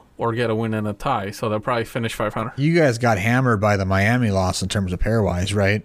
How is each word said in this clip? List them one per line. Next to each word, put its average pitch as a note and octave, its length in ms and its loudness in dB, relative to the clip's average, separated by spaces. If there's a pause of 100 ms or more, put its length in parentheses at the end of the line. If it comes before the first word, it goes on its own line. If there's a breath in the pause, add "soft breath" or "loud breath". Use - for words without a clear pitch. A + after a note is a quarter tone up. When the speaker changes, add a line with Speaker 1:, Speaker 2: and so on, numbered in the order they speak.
(160)
Speaker 1:
or A#2 160 -2
get A#2 160 -2
a A2 60 0
win A2 180 -2
and G#2+ 140 -2
a G#2 60 -4
tie, G#2 400 -4
so A#2 160 -6
they'll G#2+ 100 -2
probably A#2 280 -2
finish A#2 280 -6
five G#2+ 200 -4
hundred. A2+ 220 -6
Speaker 2:
You D3 160 2
guys D3 260 4
got A#2 200 2
hammered A#2 420 2
by G#2 160 2
the F#2+ 80 0
Miami G#2 460 2
loss F#2 320 0
in F#2+ 60 -4
terms F#2+ 240 -2
of F2+ 80 -6
pairwise, G2 520 0
right? G2+ 320 2